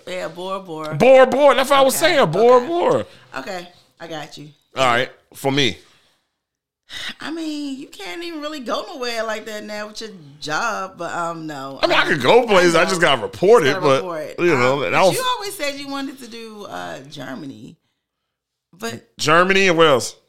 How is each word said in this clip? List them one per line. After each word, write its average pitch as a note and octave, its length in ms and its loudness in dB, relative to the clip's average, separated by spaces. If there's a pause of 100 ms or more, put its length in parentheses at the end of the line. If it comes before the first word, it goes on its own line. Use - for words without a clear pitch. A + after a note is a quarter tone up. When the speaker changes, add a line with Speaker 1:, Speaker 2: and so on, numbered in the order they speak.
Speaker 1:
yeah, F3+ 220 -10
Bora F#3 320 -12
Bora. D#3 340 -12
Speaker 2:
Bora C4 320 8
Bora. C#4 280 4
That's C4 140 0
what C#4 100 4
I - 20 6
was C4+ 200 2
Speaker 1:
Okay, D#4+ 140 2
Speaker 2:
saying. A#3 160 2
Bora A#3 280 6
Speaker 1:
okay. B3 80 -2
Speaker 2:
Bora. D4+ 380 -2 (340)
Speaker 1:
Okay, F#3+ 280 -12 (320)
I E3+ 80 -16
got D#3 300 -14
you. D3 100 -18 (300)
Speaker 2:
All C3 80 2
right, A#2+ 260 0 (220)
for C3+ 180 -4
me. C3 260 -2 (1400)
Speaker 1:
I - 120 -12
mean, D4+ 480 -8
you C#4+ 80 -16
can't F4 360 -14
even E4+ 180 -12
really D4+ 200 -10
go A#3+ 260 -6
nowhere A#3+ 360 -8
like A3 220 -8
that G#3+ 200 -12
now G#3 220 -12
with G#3+ 140 -18
your A3 100 -14 (280)
job, F#3+ 580 -6
but, E3+ 160 -10
um, E3 340 -6
no. C#3 340 -12
Speaker 2:
I - 60 2
mean, F4 100 0
I D#4 60 4
Speaker 1:
Um, - 40 -2
Speaker 2:
could D#3 140 -2
go G#3 240 6
places, F3+ 300 4
Speaker 1:
I D#3+ 60 6
Speaker 2:
I - 20 4
Speaker 1:
know. F#3+ 60 0
Speaker 2:
just F#3 120 -2
gotta C#3+ 200 4
report F#3 420 4
Speaker 1:
You C3+ 60 4
Speaker 2:
it, C#3+ 40 4
Speaker 1:
gotta D3+ 120 -2
Speaker 2:
but, C3+ 180 4
Speaker 1:
report. E3 360 -10
Speaker 2:
you E3+ 180 2
know, B2+ 200 2
Speaker 1:
Um, C#3 60 -2
Speaker 2:
and G2 120 0
I D#3 60 4
Speaker 1:
but F#3+ 80 6
Speaker 2:
was E3 80 0
Speaker 1:
you B4+ 80 -4 (100)
always G4+ 200 -10
said C#4+ 240 -6
you C#4 100 -14
wanted C#4 300 -8
to A#3+ 80 -18
do, A3 380 -16
uh, F3 360 -12
Germany. C3+ 720 -16 (960)
But A3+ 460 -14
Speaker 2:
Germany F#3 500 2
and E3+ 100 2
where D#3+ 120 6
else? B2 260 0 (140)